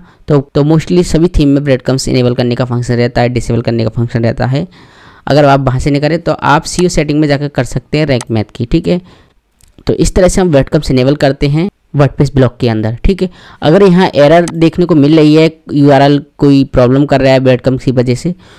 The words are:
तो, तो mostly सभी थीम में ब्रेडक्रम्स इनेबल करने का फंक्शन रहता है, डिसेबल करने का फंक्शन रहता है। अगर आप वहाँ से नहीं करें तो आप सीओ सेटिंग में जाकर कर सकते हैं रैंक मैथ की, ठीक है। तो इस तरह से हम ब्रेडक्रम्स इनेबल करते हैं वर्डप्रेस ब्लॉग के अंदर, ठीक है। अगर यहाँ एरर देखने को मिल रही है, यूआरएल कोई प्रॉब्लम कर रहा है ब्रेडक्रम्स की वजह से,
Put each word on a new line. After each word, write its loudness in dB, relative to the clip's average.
तो, 2
तो 0
mostly 0
सभी 0
थीम 0
में 0
ब्रेडक्रम्स -2
इनेबल 0
करने -2
का -4
फंक्शन -4
रहता -2
है, 0
डिसेबल -4
करने -2
का -4
फंक्शन -4
रहता -2
है। -4
अगर 2
आप 4
वहाँ -2
से -2
नहीं -2
करें -2
तो -4
आप -2
सीओ -2
सेटिंग -2
में 0
जाकर -2
कर -4
सकते -6
हैं 0
रैंक -2
मैथ -4
की, -8
ठीक -2
है। 0
तो 0
इस -2
तरह 4
से 0
हम 0
ब्रेडक्रम्स 0
इनेबल 0
करते -2
हैं -2
वर्डप्रेस 0
ब्लॉग 0
के -2
अंदर, -4
ठीक 0
है। -4
अगर 4
यहाँ 4
एरर 4
देखने 0
को 0
मिल 4
रही 4
है, 4
यूआरएल 4
कोई 2
प्रॉब्लम 0
कर 0
रहा 2
है 2
ब्रेडक्रम्स -2
की -2
वजह 0
से, -6